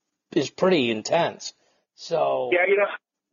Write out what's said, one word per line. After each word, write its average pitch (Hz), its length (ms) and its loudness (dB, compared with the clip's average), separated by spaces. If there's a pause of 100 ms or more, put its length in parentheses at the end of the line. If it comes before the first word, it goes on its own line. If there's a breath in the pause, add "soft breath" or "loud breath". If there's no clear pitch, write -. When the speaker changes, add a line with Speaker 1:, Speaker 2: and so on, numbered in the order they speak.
(340)
Speaker 1:
is 135 160 0
pretty 165 400 2
intense. 113 640 -4 (400)
So 139 580 -2
Speaker 2:
Yeah, 180 140 2
you 196 100 4
know, 202 100 2 (460)